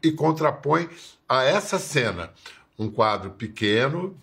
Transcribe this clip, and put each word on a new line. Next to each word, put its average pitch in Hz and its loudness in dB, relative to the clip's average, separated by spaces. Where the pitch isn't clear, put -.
e 160 4
contrapõe 156 0
a 131 4
essa 196 2
cena 107 -2
um 110 -4
quadro 104 0
pequeno 123 -2